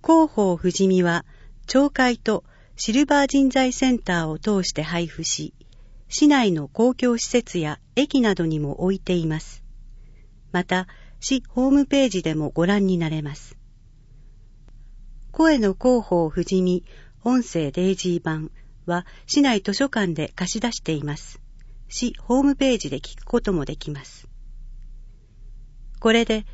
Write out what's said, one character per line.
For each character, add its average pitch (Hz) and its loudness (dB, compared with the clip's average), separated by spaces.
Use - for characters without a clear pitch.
広 320 6
報 190 2
富 180 0
士 190 2
見 185 4
は、 170 0
町 277 4
会 247 0
と - -2
シ - -4
ル 277 4
バ 285 4
ー 269 0
人 277 4
材 262 2
セ 262 0
ン 247 2
タ 170 -2
ー - -4
を 156 -6
通 202 0
し - -4
て 151 -6
配 170 -4
布 156 -12
し、 - -6
市 - 4
内 247 6
の 147 -2
公 247 2
共 240 0
施 - -6
設 - -2
や 151 -4
駅 269 2
な 208 4
ど 170 -2
に 156 -2
も 143 -4
置 190 0
い 185 -4
て 180 -2
い 165 -2
ま 156 -2
す。 - -16
ま 180 0
た、 185 -2
市 262 -2
ホ 262 0
ー - 4
ム 277 4
ペ 277 4
ー 240 0
ジ 185 -2
で 156 -2
も 151 -4
ご 170 2
覧 202 2
に 185 2
な 160 -2
れ 156 -4
ま 139 -8
す。 - -18
声 320 4
の 202 2
広 247 2
報 165 0
富 175 -2
士 185 0
見、 180 0
音 247 2
声 156 -4
デ 185 0
イ 190 0
ジ 180 -4
ー 170 -2
版 156 -6
は、 175 -4
市 - 2
内 240 4
図 202 -4
書 277 0
館 190 -2
で 151 -4
貸 185 -6
し - -
出 233 -2
し - -12
て 160 -4
い 147 -4
ま 147 -6
す。 - -18
市 - -4
ホ 254 2
ー - 2
ム 285 4
ペ 262 2
ー - -4
ジ 139 -6
で 131 -6
聞 - -14
く - -16
こ 233 0
と 202 -2
も 151 -2
で 170 -10
き - -12
ま 139 -12
す。 - -20
こ 226 2
れ 233 4
で、 220 -2